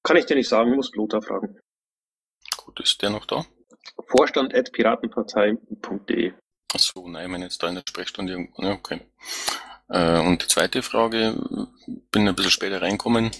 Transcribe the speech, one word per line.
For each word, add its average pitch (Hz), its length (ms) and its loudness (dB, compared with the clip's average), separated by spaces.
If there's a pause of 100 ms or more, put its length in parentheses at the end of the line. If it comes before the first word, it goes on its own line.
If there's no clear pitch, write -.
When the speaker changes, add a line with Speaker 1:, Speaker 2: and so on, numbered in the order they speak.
Speaker 1:
Kann 170 140 4
ich 156 80 4
dir 151 100 0
nicht 127 140 2
sagen, 120 260 4
muss 135 180 -2
Lothar 107 280 -2
fragen. - 340 -6 (1000)
Speaker 2:
Gut, - 240 -16
ist - 200 -2
der 101 80 2
noch 107 160 -6
da? - 200 -2 (640)
Speaker 1:
Vorstand 135 440 4
at 127 200 0
piratenpartei 110 800 2 (280)
punkt - 280 -8
de. - 240 0 (400)
Speaker 2:
Ach - 60 0
so, - 280 -2
nein, 87 240 -10
wenn 90 100 -4
jetzt 90 220 -8
da 87 60 0
in 90 60 -4
der 90 120 -10
Sprechstunde 92 460 -6
irgendwo, 90 300 -8
ne, 98 100 2
okay. - 260 -8 (880)
Äh, 82 320 4
und 85 240 4
die - 40 -6
zweite 95 340 2
Frage, 113 560 0 (760)
bin 104 160 4
ein 90 80 2
bisschen 98 160 2
später 95 300 0
reinkommen, 113 580 0